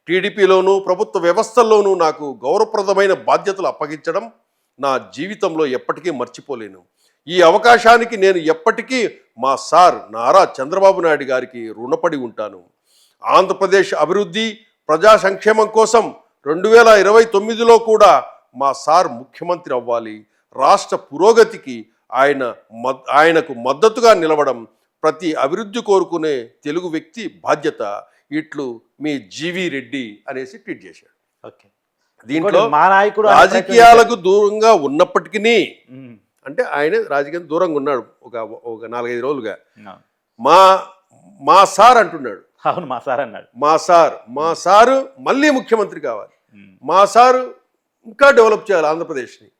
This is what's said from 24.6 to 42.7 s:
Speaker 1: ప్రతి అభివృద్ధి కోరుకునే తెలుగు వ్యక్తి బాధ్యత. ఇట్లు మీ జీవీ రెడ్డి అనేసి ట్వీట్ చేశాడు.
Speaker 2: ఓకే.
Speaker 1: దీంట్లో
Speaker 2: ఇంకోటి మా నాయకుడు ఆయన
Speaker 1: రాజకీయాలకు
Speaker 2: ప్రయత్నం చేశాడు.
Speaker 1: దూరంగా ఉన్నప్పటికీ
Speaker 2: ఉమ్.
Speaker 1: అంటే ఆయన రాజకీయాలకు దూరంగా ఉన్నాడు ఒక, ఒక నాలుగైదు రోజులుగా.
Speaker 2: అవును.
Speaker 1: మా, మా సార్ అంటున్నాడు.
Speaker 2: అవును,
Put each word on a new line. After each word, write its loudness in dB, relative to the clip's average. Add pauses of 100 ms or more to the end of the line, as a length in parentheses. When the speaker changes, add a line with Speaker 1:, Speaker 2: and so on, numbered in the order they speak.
Speaker 1:
ప్రతి -4
అభివృద్ధి -6
కోరుకునే -2
తెలుగు -12
వ్యక్తి -12
బాధ్యత. -6 (280)
ఇట్లు -12 (200)
మీ -8
జీవీ -10
రెడ్డి -12
అనేసి -14
ట్వీట్ -18
చేశాడు. -20
Speaker 2:
ఓకే. -20 (560)
Speaker 1:
దీంట్లో -4
Speaker 2:
ఇంకోటి 0
మా 2
నాయకుడు 2
ఆయన 6
Speaker 1:
రాజకీయాలకు 6
Speaker 2:
ప్రయత్నం 4
చేశాడు. -6
Speaker 1:
దూరంగా 2
ఉన్నప్పటికీ -2 (120)
Speaker 2:
ఉమ్. -20 (280)
Speaker 1:
అంటే -6
ఆయన -4
రాజకీయాలకు -8
దూరంగా -2
ఉన్నాడు -4 (200)
ఒక, -20 (300)
ఒక -14
నాలుగైదు -8
రోజులుగా. -8 (200)
Speaker 2:
అవును. -20
Speaker 1:
మా, 4 (540)
మా 4
సార్ 4
అంటున్నాడు. -4 (240)
Speaker 2:
అవును, -4